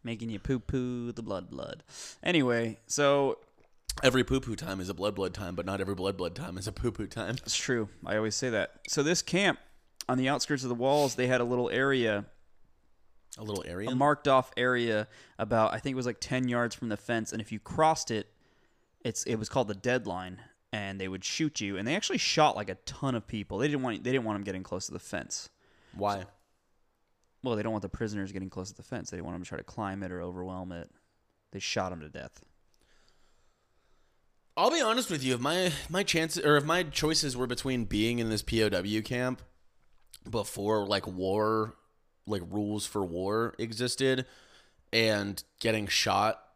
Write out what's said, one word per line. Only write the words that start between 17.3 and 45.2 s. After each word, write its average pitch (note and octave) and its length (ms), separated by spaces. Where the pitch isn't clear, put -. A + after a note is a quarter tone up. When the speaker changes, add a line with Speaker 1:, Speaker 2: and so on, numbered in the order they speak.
Speaker 1:
and A2 80
if G#2 120
you G#2+ 80
crossed - 500
it, A2 180
it's, A2+ 200
it A#2 120
was G#2+ 120
called B2 200
the G#2 60
deadline, F#2+ 680
and G2 280
they F#2+ 80
would F#2 160
shoot - 360
you. G2 160
And G2+ 100
they C#3+ 80
actually B3 240
shot, - 380
like, G2+ 120
a F#2 60
ton C3+ 280
of G#2+ 120
people. G2+ 320
They C#3 100
didn't D3 140
want, A#2 220
they - 80
didn't C3 120
want G#2+ 120
'em G2+ 80
getting F#2+ 180
close F#2 240
to - 60
the - 60
fence. - 500
Speaker 2:
Why? G2+ 300
Speaker 1:
Well, A#2+ 140
they G#2 60
don't A2 100
want G#2 100
the G2 60
prisoners G2+ 440
getting F#2+ 180
close F#2 200
to - 60
the - 60
fence. - 280
They F2+ 80
didn't E2+ 80
want F2 100
'em F2+ 80
to - 40
try - 100
to - 60
climb G2 380
it F#2 80
or F2+ 100
overwhelm F#2 520
it. E2+ 180
They G2 80
shot F#2 320
'em E2+ 80
to D2+ 80
death. C#2 340
Speaker 2:
I'll G3+ 140
be D#4+ 120
honest A3+ 280
with C#3+ 140
you. C3 100
If A#2 60
my, E3+ 320
my F3+ 140
chances, E3 420
or D3 140
if C#3+ 60
my E3+ 180
choices D3+ 540
were B2+ 100
between B2 400
being A2 320
in A2+ 100
this G#2+ 140
P A2+ 200
O G#2+ 60
W G2 320
camp B2+ 400
before, G#2 580
like, G2 200
war, G#2+ 680
like, G2+ 220
rules G#2 380
for G#2 160
war F#2+ 560
existed, B2 680
and G#2 500